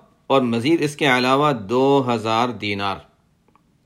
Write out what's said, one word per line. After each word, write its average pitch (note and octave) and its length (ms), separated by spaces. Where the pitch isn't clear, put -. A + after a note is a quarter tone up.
اور C3+ 140
مزید B2 420
اس D3 140
کے D#3 100
علاوہ C3+ 460
دو B2 640
ہزار A2+ 340
دینار، G2+ 480